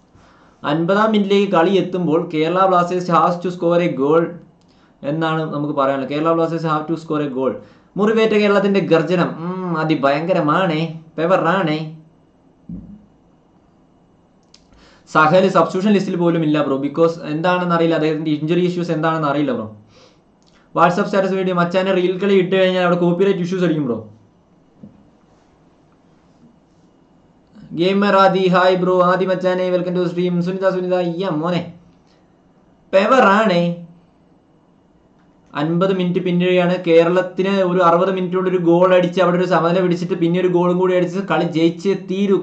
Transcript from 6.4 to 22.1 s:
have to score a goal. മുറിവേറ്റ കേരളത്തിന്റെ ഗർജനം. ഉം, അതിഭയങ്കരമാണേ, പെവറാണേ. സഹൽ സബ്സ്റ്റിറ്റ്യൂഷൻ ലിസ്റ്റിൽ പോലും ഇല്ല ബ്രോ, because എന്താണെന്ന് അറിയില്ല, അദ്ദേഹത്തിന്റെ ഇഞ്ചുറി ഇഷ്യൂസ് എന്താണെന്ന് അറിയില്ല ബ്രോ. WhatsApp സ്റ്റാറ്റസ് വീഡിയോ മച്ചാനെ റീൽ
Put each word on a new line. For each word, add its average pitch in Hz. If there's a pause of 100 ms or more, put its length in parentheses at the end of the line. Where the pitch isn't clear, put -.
have 151
to 165
score 151
a -
goal. 131 (420)
മുറിവേറ്റ 214
കേരളത്തിന്റെ 202 (120)
ഗർജനം. 160 (140)
ഉം, 180 (280)
അതിഭയങ്കരമാണേ, 156 (360)
പെവറാണേ. 165 (3250)
സഹൽ 185 (120)
സബ്സ്റ്റിറ്റ്യൂഷൻ 185
ലിസ്റ്റിൽ 185
പോലും 170
ഇല്ല 151 (100)
ബ്രോ, 135 (100)
because 165 (180)
എന്താണെന്ന് 180
അറിയില്ല, 165
അദ്ദേഹത്തിന്റെ 156
ഇഞ്ചുറി 165
ഇഷ്യൂസ് 175
എന്താണെന്ന് 160
അറിയില്ല 143
ബ്രോ. 110 (1120)
WhatsApp 175
സ്റ്റാറ്റസ് 190
വീഡിയോ 185
മച്ചാനെ 185
റീൽ 180